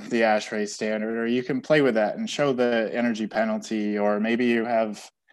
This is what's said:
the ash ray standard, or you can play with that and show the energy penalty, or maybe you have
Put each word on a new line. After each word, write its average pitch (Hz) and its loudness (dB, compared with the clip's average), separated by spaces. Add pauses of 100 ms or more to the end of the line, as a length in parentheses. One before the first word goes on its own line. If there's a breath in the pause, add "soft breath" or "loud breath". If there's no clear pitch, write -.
the 117 2
ash 107 2
ray 104 -2
standard, 107 -4
or 117 -2
you 123 0
can 127 -4
play 156 4
with 127 4
that 107 0
and 110 -6
show 143 0
the 120 2
energy 113 -2
penalty, 107 -2
or 104 2
maybe 117 0
you 117 2
have 113 -2 (240 soft breath)